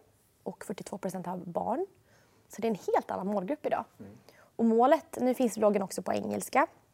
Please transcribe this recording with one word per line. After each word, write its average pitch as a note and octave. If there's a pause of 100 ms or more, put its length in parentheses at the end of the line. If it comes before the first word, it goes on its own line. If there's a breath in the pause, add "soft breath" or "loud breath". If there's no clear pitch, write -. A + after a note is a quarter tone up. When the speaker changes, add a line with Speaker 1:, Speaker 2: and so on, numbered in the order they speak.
(440)
Speaker 1:
Och -
fyrtiotvå G3
procent F#3
har F3+
barn. F3+ (600 soft breath)
Så -
det A3+
är -
en G3 (160)
helt -
annan F#3+
målgrupp G#3
idag. - (160)
Speaker 2:
Mm. G3+ (440 soft breath)
Speaker 1:
Och A#3
målet, A#3+
nu B3
finns A#3
bloggen G#3
också F#3+
på -
engelska. G#3 (280)